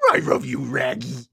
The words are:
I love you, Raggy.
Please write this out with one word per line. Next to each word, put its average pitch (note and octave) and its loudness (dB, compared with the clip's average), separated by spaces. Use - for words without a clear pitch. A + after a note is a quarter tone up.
I C#3+ 4
love C3+ 0
you, B2+ -4
Raggy. B2 -4